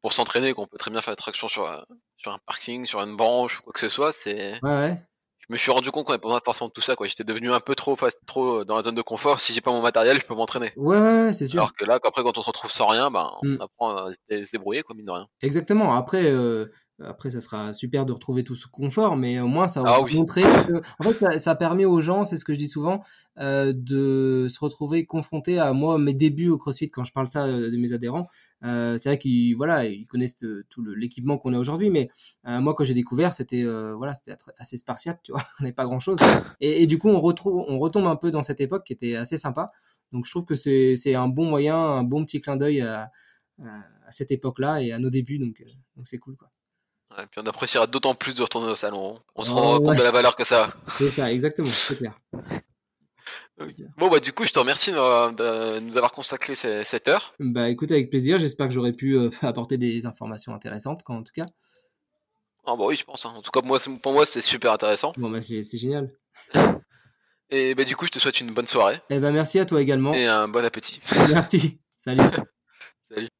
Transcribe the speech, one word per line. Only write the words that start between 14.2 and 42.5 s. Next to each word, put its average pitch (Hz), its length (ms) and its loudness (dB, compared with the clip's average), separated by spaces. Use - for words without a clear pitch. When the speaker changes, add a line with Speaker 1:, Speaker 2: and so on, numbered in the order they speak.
Speaker 1:
dé-, 104 160 -4
se - 60 -12
débrouiller, 107 320 -4
quoi, 113 120 -16
mine 107 100 -18
de 95 60 -8
rien. 90 160 -8
Speaker 2:
Exactement. 165 540 2
Après, 170 300 0
euh, 120 400 2
après, - 300 -12
ça 123 80 -10
sera 107 340 -10
super 131 320 -2
de 127 60 -4
retrouver 123 320 -4
tout 123 120 -8
ce - 120 -16
confort, 156 480 0
mais 123 240 -2
au 123 80 0
moins, 170 220 2
ça 147 160 -2
Speaker 1:
Ah 117 60 4
Speaker 2:
aura 127 100 8
Speaker 1:
oui. 139 160 0
Speaker 2:
montré 165 240 2
que, 170 400 4
en 151 40 -4
fait, 220 100 4
ça, 180 260 2
ça 165 160 2
permet 175 300 2
aux 175 160 6
gens, 185 240 0
c'est 175 100 -4
ce 151 80 -4
que 156 100 -2
je 143 60 -2
dis 147 80 -4
souvent, 165 340 -4
euh, 139 360 0
de 131 760 2
se - 100 -8
retrouver 151 460 -2
confrontés 160 540 -4
à 147 120 2
moi, 151 260 2
mes 143 160 2
débuts 151 360 2
au 160 80 4
CrossFit, 147 320 -6
quand 123 160 -8
je - 80 -16
parle 131 160 -4
ça, 143 160 -2
euh, 120 260 -2
de 120 60 -2
mes 120 160 -2
adhérents. 123 340 -6
Euh, 120 320 -2
c'est 127 100 -4
vrai 143 100 2
qu'ils, 120 380 2
voilà, 143 300 0
ils 104 220 -8
connaissent, 123 360 -4
euh, 104 260 -8
tout - 120 -14
le, 107 120 -8
l'équipement 120 440 -4
qu'on 127 160 -4
a 123 40 0
aujourd'hui, 156 320 0
mais, 147 200 2
euh, 123 140 -4
moi, 147 160 2
quand 151 80 0
j'ai 127 100 0
découvert, 123 380 0
c'était, 123 320 -4
euh, 110 320 -4
voilà, 135 180 -8
c'était - 200 -16
atr-, - 240 -20
assez 120 180 -12
spartiate, 135 480 -10
tu - 80 -18
vois. 139 100 -6
<laughs> - 200 -12
On - 20 -4
n'avait 123 100 -6
pas 131 120 -4
grand-chose. 127 340 -2
Et, 156 240 4
et - 20 8
du 160 140 2
coup, 208 80 2
on 196 140 6
retrouve, 175 480 0
on 135 100 -2
retombe 170 280 2
un 160 100 0
peu 175 120 -2
dans 156 120 -2
cette 139 180 -6
époque 143 260 -2
qui - 60 -12
était 117 240 -6
assez 120 220 -6
sympa. 160 300 -4
Donc, 123 140 -6
je - 60 -12
trouve 175 120 -6
que 165 120 -4
c'est, 131 420 4
c'est 135 180 0
un 127 140 0
bon 147 160 0
moyen, 151 320 2
un 147 260 2
bon 143 220 -2
petit 147 160 -8
clin 139 160 -6